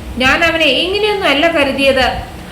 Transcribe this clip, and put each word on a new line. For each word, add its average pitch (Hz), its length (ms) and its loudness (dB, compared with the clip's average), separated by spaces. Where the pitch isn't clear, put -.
ഞാൻ 277 260 2
അവനെ 320 220 2
ഇങ്ങനെയൊന്നും 370 640 0
അല്ല 302 220 2
കരുതിയത്. 269 720 0